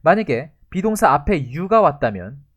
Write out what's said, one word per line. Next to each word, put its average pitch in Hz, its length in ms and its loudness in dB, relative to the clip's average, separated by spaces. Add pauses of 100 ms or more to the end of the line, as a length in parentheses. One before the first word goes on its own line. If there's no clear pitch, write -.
만약에 160 500 0 (160)
비동사 208 460 0
앞에 147 360 -2
U가 175 300 0
왔다면 135 640 -2 (120)